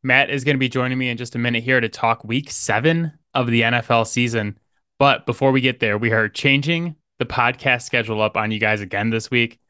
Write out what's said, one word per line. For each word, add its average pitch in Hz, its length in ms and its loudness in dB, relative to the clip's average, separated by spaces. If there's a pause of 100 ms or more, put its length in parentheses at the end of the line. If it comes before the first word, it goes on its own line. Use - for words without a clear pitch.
Matt 131 300 2
is 139 120 -4
gonna 143 140 2
be 131 100 0
joining 127 300 -2
me 127 120 -2
in 117 80 -4
just 120 180 -10
a - 20 -4
minute 120 260 -2
here 127 160 2
to 113 100 -2
talk - 340 -2
week 123 260 -4
seven 156 640 0 (220)
of 120 160 0
the 117 120 4
N 117 120 2
F 120 160 -2
L 117 120 4
season. 113 540 -2 (400)
But 139 300 2
before 135 240 0
we 131 100 2
get 127 180 0
there, 104 200 0
we 113 120 0
are 110 160 2
changing 151 680 0 (240)
the 123 80 -4
podcast 123 560 0
schedule 110 360 -2
up 107 160 0
on 107 140 -2
you 110 80 -4
guys 107 240 0
again 101 300 -4
this 113 180 -4
week. 117 300 0 (100)